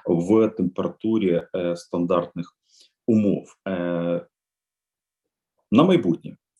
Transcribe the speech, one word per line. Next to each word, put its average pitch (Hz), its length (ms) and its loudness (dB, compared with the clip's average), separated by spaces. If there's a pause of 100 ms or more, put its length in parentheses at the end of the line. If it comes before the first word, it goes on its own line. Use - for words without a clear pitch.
в 98 440 2
температурі, 92 920 -2 (140)
е, 87 200 -4
стандартних 87 840 -4 (500)
умов. 104 380 2 (220)
Е, 87 580 -4 (1500)
на 127 120 6
майбутнє. 175 540 0 (220)